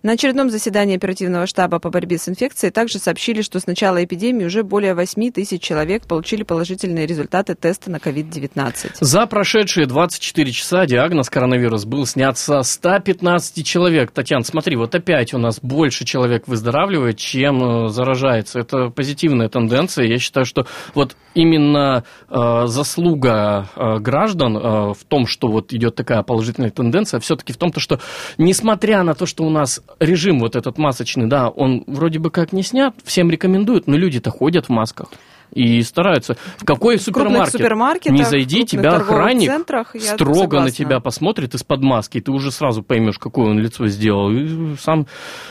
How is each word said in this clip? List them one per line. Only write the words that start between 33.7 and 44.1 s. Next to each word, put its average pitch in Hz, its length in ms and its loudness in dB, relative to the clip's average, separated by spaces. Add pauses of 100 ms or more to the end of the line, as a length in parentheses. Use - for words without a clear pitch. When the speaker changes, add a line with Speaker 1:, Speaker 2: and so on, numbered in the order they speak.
Speaker 2:
но 143 100 4
люди-то 160 340 0
ходят 151 360 0
в - 20 -18
масках 113 380 -2 (440)
и 117 320 4
стараются. 156 520 0 (220)
В - 80 -14
какой 208 320 2
Speaker 1:
В - 80 -4
крупных 214 420 2
Speaker 2:
супермаркет - 40 -2
Speaker 1:
супермаркетах, 247 640 2
Speaker 2:
не - 60 6
зайди, 139 340 2
Speaker 1:
в - 20 4
крупных 240 100 0
Speaker 2:
тебя 185 220 2
Speaker 1:
торговых 175 200 2 (100)
Speaker 2:
охранник 233 280 4
Speaker 1:
центрах, 277 460 -4
я 220 60 -10
Speaker 2:
строго 208 320 0
на 180 100 4
Speaker 1:
согласна. 139 280 2
Speaker 2:
тебя 131 280 0
посмотрит 139 560 -2
из-под 135 260 -2
маски, 127 360 2
и 110 40 -2
ты 135 100 -4
уже 135 200 -2
сразу 117 320 -2
поймёшь, 113 360 2
какое 110 320 0
он 107 80 2
лицо 113 280 -2
сделал, 101 440 2